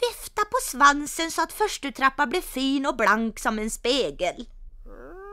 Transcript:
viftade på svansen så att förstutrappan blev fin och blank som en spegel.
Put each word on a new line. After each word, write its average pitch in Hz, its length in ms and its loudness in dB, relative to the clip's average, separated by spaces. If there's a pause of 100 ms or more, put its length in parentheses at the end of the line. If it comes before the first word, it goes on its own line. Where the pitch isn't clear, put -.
viftade 427 480 -2
på 494 120 0
svansen 285 720 4
så 339 100 0
att 330 120 -2
förstutrappan 269 760 0
blev 359 120 0
fin 269 440 0
och 285 100 0
blank 220 440 2
som 220 200 0
en 214 120 -4
spegel. 180 800 -2 (840)